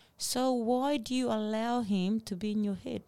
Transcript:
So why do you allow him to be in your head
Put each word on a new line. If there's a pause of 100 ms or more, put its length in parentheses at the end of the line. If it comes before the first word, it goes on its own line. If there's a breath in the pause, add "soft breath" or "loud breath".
(160 soft breath)
So
why
do
you
allow
him
to
be
in
your
head